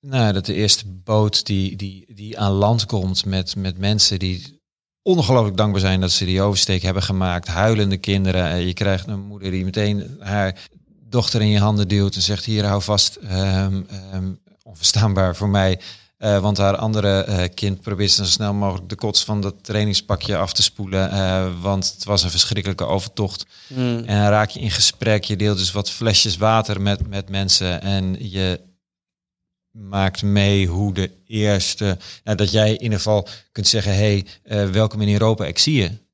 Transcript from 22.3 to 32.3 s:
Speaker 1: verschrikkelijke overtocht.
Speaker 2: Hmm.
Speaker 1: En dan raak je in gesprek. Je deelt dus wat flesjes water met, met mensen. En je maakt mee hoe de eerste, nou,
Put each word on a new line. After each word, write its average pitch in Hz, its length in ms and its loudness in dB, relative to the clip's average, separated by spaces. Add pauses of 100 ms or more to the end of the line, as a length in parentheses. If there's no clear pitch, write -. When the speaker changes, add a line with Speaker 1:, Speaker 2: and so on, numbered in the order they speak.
Speaker 1:
verschrikkelijke 90 540 -2
overtocht. 95 640 -4 (200)
Speaker 2:
Hmm. 127 300 -2
Speaker 1:
En 104 240 0
dan 104 80 4
raak 101 220 4
je - 100 -12
in 104 100 -2
gesprek. 107 540 0
Je 104 120 -4
deelt 101 220 0
dus 90 140 -2
wat 101 180 0
flesjes 110 460 2
water 107 440 2
met, 101 280 0
met 98 200 -8
mensen. 95 540 0
En 95 480 -2
je 92 300 -2 (1080)
maakt 98 520 -2
mee 101 440 4
hoe 92 280 0
de 92 160 -2 (160)
eerste, 104 720 0 (260)
nou, 107 120 -2